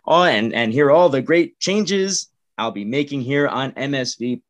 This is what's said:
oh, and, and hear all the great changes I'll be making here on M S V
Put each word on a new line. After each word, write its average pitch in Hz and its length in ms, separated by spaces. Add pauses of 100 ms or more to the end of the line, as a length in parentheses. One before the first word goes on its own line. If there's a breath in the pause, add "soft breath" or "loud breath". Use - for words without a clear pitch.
oh, 175 180
and, 113 300
and 113 200
hear 143 160
all 170 180
the 135 140
great 165 360
changes 190 720 (300)
I'll 113 120
be 101 140
making 143 380
here 143 260
on 131 280
M 139 180
S 127 220
V 120 340